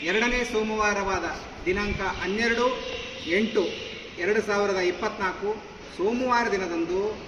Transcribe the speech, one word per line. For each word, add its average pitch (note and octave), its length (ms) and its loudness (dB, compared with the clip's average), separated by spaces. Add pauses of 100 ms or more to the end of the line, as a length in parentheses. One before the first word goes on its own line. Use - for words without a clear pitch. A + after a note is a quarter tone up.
ಎರಡನೇ A#3 400 2
ಸೋಮವಾರವಾದ G#3 800 0 (400)
ದಿನಾಂಕ G3+ 360 0
ಹನ್ನೆರಡು A3+ 800 0 (480)
ಎಂಟು G3 380 4 (520)
ಎರಡು G#3 220 2
ಸಾವಿರದ G3+ 360 2
ಇಪ್ಪತ್ನಾಲ್ಕು G3 880 -2 (340)
ಸೋಮವಾರ A#3+ 540 2
ದಿನದಂದು F#3 680 0 (100)